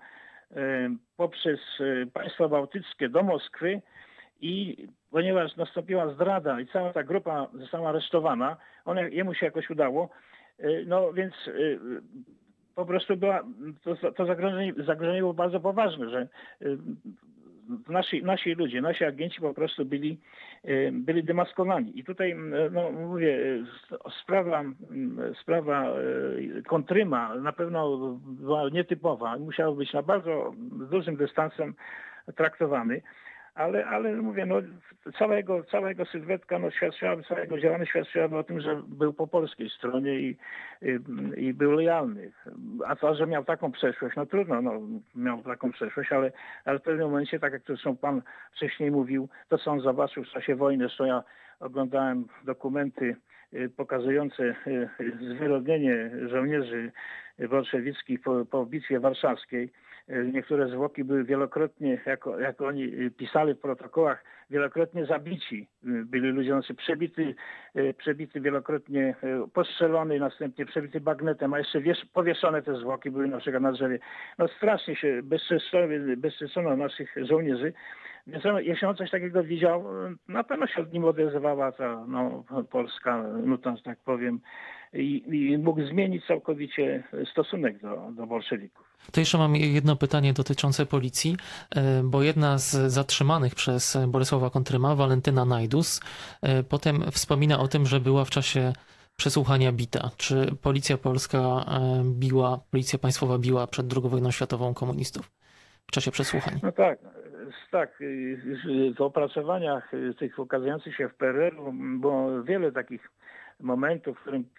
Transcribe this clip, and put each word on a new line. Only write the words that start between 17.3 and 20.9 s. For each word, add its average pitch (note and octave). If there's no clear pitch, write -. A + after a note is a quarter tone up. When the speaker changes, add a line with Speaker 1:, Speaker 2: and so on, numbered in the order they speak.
Speaker 1:
nasi, F3
nasi F3+
ludzie, C3
nasi E3
agenci D#3+
po D3
prostu D3+
byli, D3
e, C3+